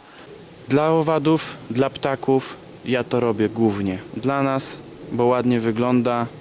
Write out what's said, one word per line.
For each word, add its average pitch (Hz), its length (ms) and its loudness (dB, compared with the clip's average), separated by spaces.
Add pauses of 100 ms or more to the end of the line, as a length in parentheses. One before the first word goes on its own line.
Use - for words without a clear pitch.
(680)
Dla 151 220 2
owadów, 160 680 2 (140)
dla 131 180 2
ptaków 135 680 0 (280)
ja 120 180 0
to 123 160 -2
robię 110 300 2
głównie 101 480 0 (200)
dla 135 260 -2
nas, 135 360 -4 (320)
bo 120 140 2
ładnie 123 340 4
wygląda, 120 640 0 (160)